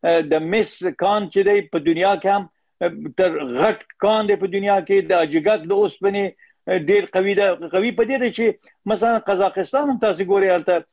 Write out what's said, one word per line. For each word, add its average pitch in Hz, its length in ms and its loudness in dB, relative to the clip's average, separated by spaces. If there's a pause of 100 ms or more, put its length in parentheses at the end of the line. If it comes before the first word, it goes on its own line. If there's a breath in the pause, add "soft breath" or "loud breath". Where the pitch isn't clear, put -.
ا، 170 160 2
د 156 140 0
مس 175 480 -2 (160)
کان 202 300 0
چې 196 160 -2
دی 202 160 4
په 196 180 -6
دنیا 165 380 2
کې 175 100 -6
هم، 196 160 0
ا، - 440 -10 (300)
تر 185 140 2 (280)
غټ 190 200 2 (200)
کان 214 300 0
دی 202 80 2
په 190 100 -4
دنیا 196 340 0
کې. 190 260 0
د 175 60 0
اجګک 160 540 2
د 180 60 -2
اوسپنې، 202 520 0 (440 soft breath)
ا، 185 100 0
ډېر 175 340 2
قوي 196 220 0
ده. 190 200 2
قوي 175 360 -2
په 220 140 0
دې 262 140 -2
ده 240 120 0
چې 220 220 0 (340 soft breath)
مثلاً 220 320 0
قزاقستان 196 720 0
هم 247 80 -2
تاسې 190 260 0
ګورئ 196 260 2
هلته 175 420 0